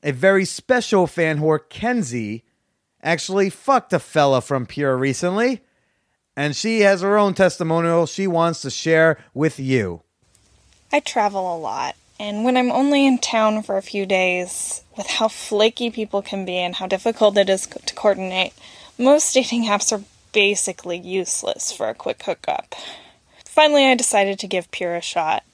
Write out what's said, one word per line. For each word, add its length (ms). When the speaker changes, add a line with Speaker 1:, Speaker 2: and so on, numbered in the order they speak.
Speaker 1:
A 100
very 320
special 640
fan 340
whore, 200
Kenzie, 720
actually 480
fucked 420
a 60
fella 420
from 240
Pure 320
recently, 640
and 200
she 260
has 200
her 160
own 180
testimonial 720
she 180
wants 380
to 80
share 460
with 240
you. 420
Speaker 2:
I 80
travel 560
a 40
lot, 360
and 240
when 140
I'm 140
only 340
in 140
town 420
for 160
a 60
few 240
days, 760
with 100
how 200
flaky 640
people 320
can 200
be 140
and 180
how 120
difficult 500
it 120
is 180
co-, 180
to 80
coordinate, 600
most 380
dating 300
apps 260
are 120
basically 680
useless 760
for 180
a 60
quick 280
hookup. 500
Finally, 400
I 100
decided 440
to 80
give 240
Pure 240
a 60
shot 420